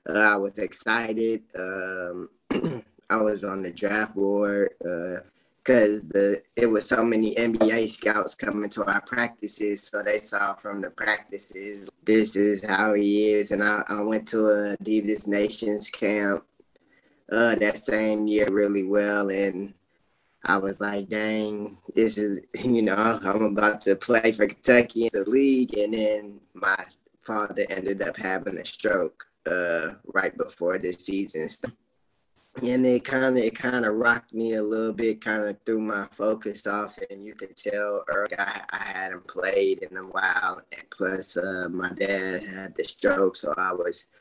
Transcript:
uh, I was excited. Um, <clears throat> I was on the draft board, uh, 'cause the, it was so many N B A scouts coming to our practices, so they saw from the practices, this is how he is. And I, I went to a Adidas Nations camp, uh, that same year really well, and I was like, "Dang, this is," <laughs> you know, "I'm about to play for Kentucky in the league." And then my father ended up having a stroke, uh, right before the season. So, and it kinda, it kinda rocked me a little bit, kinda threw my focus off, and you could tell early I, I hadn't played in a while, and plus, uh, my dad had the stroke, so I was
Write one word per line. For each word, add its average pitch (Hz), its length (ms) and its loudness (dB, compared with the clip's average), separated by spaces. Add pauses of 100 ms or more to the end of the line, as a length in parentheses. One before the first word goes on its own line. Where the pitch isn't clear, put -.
uh, 78 60 -2
I 104 220 6
was 101 240 -2
excited. 113 800 -2 (160)
Um, 92 720 -8 (220)
<clears throat> 131 320 -4 (260)
I 107 80 2
was 107 260 0
on 98 200 -6
the 87 80 -8
draft 104 440 -2
board, 101 600 0 (100)
uh, 87 360 -6 (420)
'cause 107 440 6
the, 101 340 4 (140)
it 117 120 4
was 110 200 2
so 117 160 4
many 110 340 2
N 117 160 2
B 110 180 4
A 113 140 2
scouts 107 480 0
coming 104 380 -4
to 104 140 -4
our 98 160 0
practices, 107 800 -4
so 104 200 -6
they 104 180 0
saw 101 340 -4
from 101 280 -10
the 95 80 -8
practices, 101 1000 -8 (160)
this 107 300 4
is 101 280 4
how 107 300 2
he 104 400 4
is. 104 180 2
And 101 120 2
I, 104 240 2
I 104 140 -4
went 110 280 -2
to 110 180 2
a 101 300 2
Adidas 107 500 -2
Nations 104 640 0
camp, 101 540 0 (880)
uh, 117 240 4
that 104 220 2
same 107 480 0
year 107 240 4
really 101 340 2
well, 101 460 2
and 98 440 -2 (680)
I 98 140 2
was 95 220 -4
like, 101 300 -4
"Dang, 107 680 -4 (160)
this 110 240 2
is," 104 240 -2 (120)
<laughs> - 100 -6
you 120 180 4
know, 107 400 2
"I'm 101 220 0
about 104 380 4
to 98 140 4
play 113 360 4
for 107 160 2
Kentucky 117 600 4
in - 60 -4
the 101 160 0
league." 131 480 4
And 104 160 0
then 107 460 -2 (140)
my 95 300 -2 (380)
father 101 480 -4
ended 95 320 -4
up - 160 -6
having 95 400 -4
a - 80 -10
stroke, - 600 -2 (200)
uh, 85 440 -2 (180)
right 95 280 -2
before 87 440 -2
the 90 140 -4
season. 98 540 -6
So, - 220 -10 (960)
and 127 240 2
it 123 180 4
kinda, 131 400 2
it 113 100 -2
kinda 123 360 0
rocked 117 420 0
me 113 220 -2
a 107 80 0
little 110 280 -2
bit, 110 320 -2
kinda 107 400 -2
threw 113 160 0
my 104 320 -4
focus 107 540 -4
off, 104 320 -6 (140)
and 98 120 -16
you 107 120 -16
could 95 200 -16
tell 104 520 -4
early 101 320 -2
I, 98 320 -6
I 95 120 -6
hadn't 95 440 -8
played 95 560 0
in 92 120 -10
a 95 60 -10
while, 92 600 -2 (100)
and - 180 -18
plus, 95 480 -4
uh, 90 320 -2
my 90 240 -4
dad 95 500 -2
had 95 320 -12
the - 100 -4
stroke, 95 500 0
so - 200 -4
I 92 180 -2
was 87 320 -4 (160)